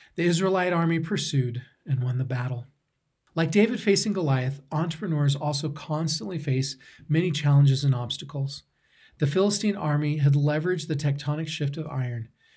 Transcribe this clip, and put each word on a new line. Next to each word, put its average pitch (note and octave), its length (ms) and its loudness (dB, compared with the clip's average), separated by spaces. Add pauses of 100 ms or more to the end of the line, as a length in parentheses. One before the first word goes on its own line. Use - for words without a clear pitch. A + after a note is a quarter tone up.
(160)
The E3+ 80 0
Israelite F3+ 480 2
army E3 260 2
pursued C3+ 640 -2 (240)
and B2 160 0
won B2 160 -2
the B2+ 60 -2
battle. B2 420 -6 (720)
Like E3 160 0
David A3 280 4
facing G3+ 320 2
Goliath, C3+ 480 0 (120)
entrepreneurs D#3 640 0
also D3 320 -4
constantly D#3+ 680 -4
face C3+ 400 -2 (320)
many D#3+ 220 2
challenges C#3+ 540 4
and C3+ 100 4
obstacles. C3+ 680 -6 (540)
The D3+ 100 2
Philistine G3+ 480 2
army D3 400 0
had C#3+ 160 4
leveraged D3+ 560 0
the D3+ 80 -2
tectonic D3 500 -2
shift C#3+ 300 -4
of D#3+ 100 -8
iron, B2 420 -6 (280)